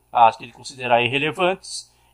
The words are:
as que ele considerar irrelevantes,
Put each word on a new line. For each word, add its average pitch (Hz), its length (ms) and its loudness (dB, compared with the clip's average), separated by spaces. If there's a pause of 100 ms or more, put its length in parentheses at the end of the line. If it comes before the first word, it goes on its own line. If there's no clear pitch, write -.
(120)
as 117 240 4
que - 80 -18
ele 117 80 -20
considerar 123 500 -2
irrelevantes, 151 920 -4 (220)